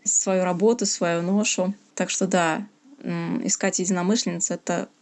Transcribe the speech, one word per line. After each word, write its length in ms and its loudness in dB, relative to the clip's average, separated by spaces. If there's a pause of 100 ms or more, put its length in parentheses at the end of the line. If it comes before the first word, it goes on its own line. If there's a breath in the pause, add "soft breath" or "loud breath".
свою 420 0
работу, 420 2
свою 360 0
ношу. 500 0 (220)
Так 160 -2
что 160 -2
да, 400 2 (360)
м, 440 -4
искать 320 -2
единомышленниц — 720 0
это 380 -4 (140)